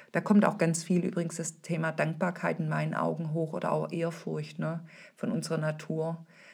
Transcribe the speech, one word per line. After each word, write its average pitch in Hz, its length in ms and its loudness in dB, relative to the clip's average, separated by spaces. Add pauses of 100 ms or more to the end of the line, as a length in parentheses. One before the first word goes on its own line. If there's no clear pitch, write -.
(120)
Da 170 80 2
kommt 208 240 8
auch - 140 2
ganz 165 260 2
viel 175 200 4
übrigens 170 320 -2
das - 260 -8
Thema 160 280 -2
Dankbarkeit 165 680 0
in 156 80 -2
meinen 156 260 0
Augen 165 380 -2
hoch 160 220 -2
oder 175 180 -2
auch 156 180 0
Ehrfurcht, 165 680 -4
ne, 165 220 -2 (360)
von - 160 -2
unserer 160 260 -2
Natur. 160 680 -2 (300)